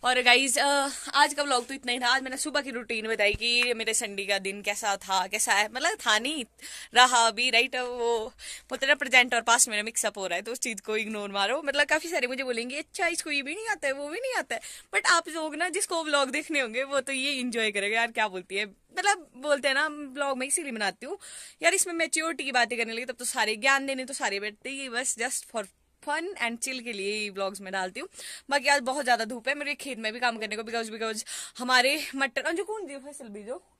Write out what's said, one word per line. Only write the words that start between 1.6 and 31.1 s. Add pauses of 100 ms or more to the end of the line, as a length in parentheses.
तो
इतना
ही
था।
आज
मैंने
सुबह
की
routine
बताई
कि
मेरे
संडे
का
दिन
कैसा
था,
कैसा
है,
मतलब
था
नहीं, (500)
रहा
अभी,
right।
वो (380)
बोलते
ना
present
और
past
मेरा
मिक्सअप
हो
रहा
है,
तो
उस
चीज़
को
ignore
मारो।
मतलब
काफ़ी
सारे
मुझे
बोलेंगे,
"अच्छा
इसको
ये
भी
नहीं
आता
है,
वो
भी
नहीं
आता
है।" (340)
But
आप
लोग
ना
जिसको
vlog
देखने
होंगे
वो
तो
ये
enjoy
करेगा
यार,
क्या
बोलती
है।
मतलब
बोलते
हैं
ना
व्लॉग
मैं
इसीलिए
बनाती
हूँ (440)
यार,
इसमें
maturity
की
बातें
करने
लगी
तब
तो
सारे
ज्ञान
देने
तो
सारे
बैठते
ही
बस
just
for (420)
fun
and
chill
के
लिए
ही
vlogs
में
डालती
हूँ। (420)
बाकी
आज
बहुत
ज्यादा
धूप
है
मेरे
खेत
में
भी
काम
करने
को,
because,
because (340)